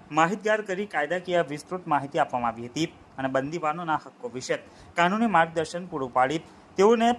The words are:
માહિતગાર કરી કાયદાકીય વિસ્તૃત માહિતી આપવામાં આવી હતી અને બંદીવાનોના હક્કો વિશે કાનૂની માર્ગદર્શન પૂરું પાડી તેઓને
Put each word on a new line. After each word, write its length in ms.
માહિતગાર 520
કરી 240
કાયદાકીય 600
વિસ્તૃત 400
માહિતી 360
આપવામાં 300
આવી 160
હતી 200
અને 120
બંદીવાનોના 760
હક્કો 320
વિશે 260
કાનૂની 420
માર્ગદર્શન 520
પૂરું 240
પાડી 320
તેઓને 300